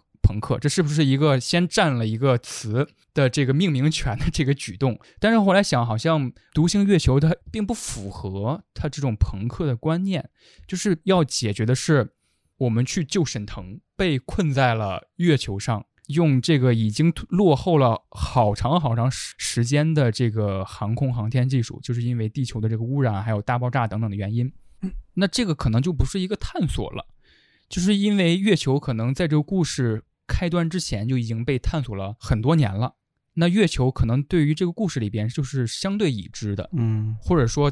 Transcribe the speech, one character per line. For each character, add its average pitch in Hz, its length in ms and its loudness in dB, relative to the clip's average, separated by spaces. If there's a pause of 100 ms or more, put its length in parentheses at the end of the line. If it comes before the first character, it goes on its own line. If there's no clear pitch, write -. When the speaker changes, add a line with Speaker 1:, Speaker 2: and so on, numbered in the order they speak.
(220)
Speaker 1:
朋 104 180 4
克， 113 200 -2
这 147 100 0
是 175 140 2
不 147 60 0
是 147 140 2
一 135 140 4
个 139 220 4
先 170 280 0
占 175 240 2
了 120 140 0
一 110 140 -2
个 131 180 4
词 113 500 -4 (280)
的 139 120 4
这 135 200 0
个 131 60 2
命 170 180 2
名 139 180 2
权 131 300 -2
的 - 120 -2
这 151 140 0
个 139 80 2
举 101 240 -10
动？ 123 220 0 (200)
但 214 120 4
是 226 80 6
后 196 140 4
来 202 100 4
想， 123 200 0
好 113 140 -2
像 151 340 0 (220)
独 156 140 4
行 202 180 2
月 190 140 4
球 131 200 4
它 160 160 4 (160)
并 214 140 -4
不 226 80 -2
符 101 380 -10
合 104 520 -6 (120)
它 - 120 -4
这 - 140 -8
种 127 140 -2
朋 101 320 0
克 165 180 -4
的 131 100 -2
观 160 280 -2
念， 190 260 -4 (380)
就 185 100 -8
是 175 280 0
要 185 180 4
解 113 280 -4
决 110 140 -2
的 120 80 2
是 135 400 0 (440)
我 127 120 0
们 117 160 0
去 170 180 -2
救 175 220 0
沈 104 200 -6
腾， 95 340 -14 (160)
被 160 240 0
困 156 340 -2
在 123 220 2
了 101 400 -6
月 170 200 4
球 98 220 -2
上， 104 280 -4 (220)
用 147 340 2
这 151 180 2
个 127 160 4
已 110 160 2
经 160 200 2 (180)
落 175 260 4
后 165 220 0
了 123 340 2
好 104 420 0
长 143 260 0
好 131 160 -2
长 117 140 0
时-， - 300 -8
时 - 260 -2
间 147 280 2
的 135 180 2
这 120 180 0
个 101 340 -2
航 104 300 -6
空 127 180 -2
航 117 180 -4
天 127 200 2
技 127 140 0
术， - 180 -12
就 123 120 -6
是 120 100 -4
因 120 140 -2
为 110 120 -2
地 131 160 -4
球 113 160 -6
的 110 80 0
这 113 80 -2
个 113 60 -4
污 135 180 -2
染 107 220 0
还 113 80 -4
有 104 100 -2
大 120 160 -2
爆 123 120 -2
炸 120 180 0
等 107 120 -4
等 110 100 -2
的 98 60 -4
原 101 160 -4
因。 120 200 -2 (640)
那 185 100 2
这 240 180 0
个 170 120 0
可 - 140 0
能 113 120 2
就 175 100 0
不 139 140 2
是 - 140 -4
一 185 80 -2
个 208 80 -4
探 - 320 -4
索 - 240 -4
了， - 160 -10 (600)
就 - 140 -6
是 202 140 4
因 202 200 2
为 175 220 4
月 196 180 2
球 139 240 0
可 139 140 -4
能 113 200 -2
在 175 140 -2
这 151 80 0
个 151 60 4
故 180 220 0
事 120 400 -2 (240)
开 - 220 0
端 170 200 0
之 180 100 -4
前 110 280 -6
就 131 100 0
已 120 60 -2
经 113 200 -4
被 131 140 0
探 151 240 -2
索 107 140 -8
了 98 240 -8
很 110 220 -2
多 143 140 4
年 113 180 4
了。 110 220 -2 (400)
那 170 120 4
月 190 180 4
球 131 240 2
可 127 160 2
能 120 160 2
对 156 240 2
于 147 80 2
这 180 120 -2
个 175 60 0
故 208 180 -2
事 143 100 -6
里 107 100 -2
边 110 200 -2
就 147 120 -4
是 131 240 -2
相 196 320 -4
对 190 140 2
已 101 160 -6
知 104 300 -6
的。 95 160 -6
Speaker 2:
嗯。 110 480 0
Speaker 1:
或 175 160 2
者 123 100 4
说 143 240 0